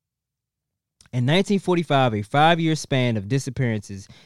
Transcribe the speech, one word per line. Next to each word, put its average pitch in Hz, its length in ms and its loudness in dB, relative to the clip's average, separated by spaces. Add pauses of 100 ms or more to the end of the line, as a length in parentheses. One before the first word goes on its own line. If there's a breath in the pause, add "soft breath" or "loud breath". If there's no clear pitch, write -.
(1120)
In 123 140 0
nineteen 190 340 2
forty-five, 147 540 0
a 104 80 -2
five-year 160 520 2
span 127 420 -2
of 98 120 -6
disappearances 117 800 -4 (180 soft breath)